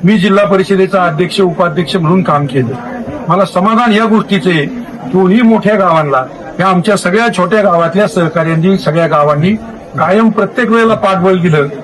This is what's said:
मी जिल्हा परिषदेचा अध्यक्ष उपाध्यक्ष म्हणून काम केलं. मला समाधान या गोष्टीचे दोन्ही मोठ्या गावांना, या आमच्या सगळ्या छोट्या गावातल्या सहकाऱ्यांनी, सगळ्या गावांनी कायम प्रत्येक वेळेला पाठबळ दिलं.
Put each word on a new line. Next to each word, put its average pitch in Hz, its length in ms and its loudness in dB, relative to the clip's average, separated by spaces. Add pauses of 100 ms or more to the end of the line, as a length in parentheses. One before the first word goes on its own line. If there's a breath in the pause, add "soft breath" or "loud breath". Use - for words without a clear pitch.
मी 202 140 4
जिल्हा 196 260 2
परिषदेचा 190 600 0
अध्यक्ष 170 360 -2
उपाध्यक्ष 175 560 -2
म्हणून 175 260 2
काम 147 240 0
केलं. 127 280 -2 (540)
मला 180 160 2
समाधान 220 480 0
या 220 120 2
गोष्टीचे 185 600 0 (480)
दोन्ही 185 300 4
मोठ्या 220 320 2
गावांना, 160 500 0 (360)
या 185 60 2
आमच्या 190 300 2
सगळ्या 202 300 0 (100)
छोट्या 185 260 0
गावातल्या 175 460 2
सहकाऱ्यांनी, 165 720 0
सगळ्या 165 280 0
गावांनी 151 480 2 (440)
कायम 190 300 2
प्रत्येक 220 420 -2
वेळेला 226 240 2
पाठबळ 190 460 0
दिलं. 156 260 0 (180)